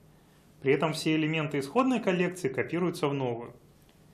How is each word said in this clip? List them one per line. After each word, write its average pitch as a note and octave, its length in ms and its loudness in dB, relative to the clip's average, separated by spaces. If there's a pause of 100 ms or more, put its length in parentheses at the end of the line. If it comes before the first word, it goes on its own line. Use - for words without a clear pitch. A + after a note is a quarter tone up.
(600)
При C3+ 140 4
этом D#3 180 2
все D#3 240 0
элементы D#3 440 0
исходной B3+ 400 2
коллекции F3+ 500 0
копируются D#3+ 580 -2
в C#3 60 -2
новую. A#2+ 400 -4 (600)